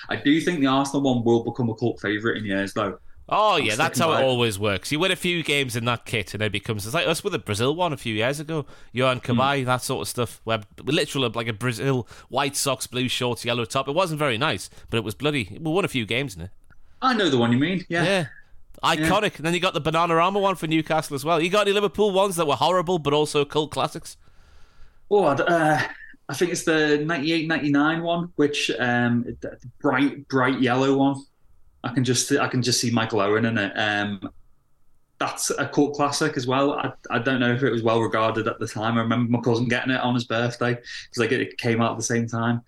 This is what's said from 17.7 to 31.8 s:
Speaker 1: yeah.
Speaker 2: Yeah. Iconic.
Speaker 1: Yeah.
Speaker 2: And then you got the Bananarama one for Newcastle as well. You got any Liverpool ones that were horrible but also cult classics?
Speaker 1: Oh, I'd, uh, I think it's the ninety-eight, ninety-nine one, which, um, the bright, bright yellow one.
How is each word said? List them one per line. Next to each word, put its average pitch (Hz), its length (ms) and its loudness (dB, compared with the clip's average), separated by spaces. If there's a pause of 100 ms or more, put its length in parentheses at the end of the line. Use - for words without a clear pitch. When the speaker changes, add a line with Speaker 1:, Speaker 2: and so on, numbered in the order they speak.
Speaker 1:
yeah. 170 160 0
Speaker 2:
Yeah. 185 200 2 (560)
Iconic. 165 400 2 (100)
Speaker 1:
Yeah. - 60 -20
Speaker 2:
And 143 100 -8
then 170 60 2
you 175 60 0
got 180 140 0
the 165 80 -2
Bananarama 170 580 2
one 196 160 2
for 165 120 -6
Newcastle 160 480 0
as 131 100 -6
well. 160 160 2
You 180 80 2
got 202 180 4
any 196 60 2
Liverpool 202 380 2
ones 190 260 2
that 170 100 2
were 139 80 2
horrible 175 420 2
but 143 140 0
also 147 320 2
cult 147 280 -2
classics? 151 440 -6 (960)
Speaker 1:
Oh, 202 140 4
I'd, 135 160 2
uh, 160 400 4 (480)
I 143 40 -4
think 175 200 0
it's 170 100 -6
the 151 420 2
ninety-eight, 165 420 -2
ninety-nine 151 560 2
one, 170 340 -2
which, 147 420 0
um, 120 440 2 (180)
the - 160 -10 (240)
bright, 139 480 2
bright 131 320 2
yellow 131 340 4
one. 139 200 4 (680)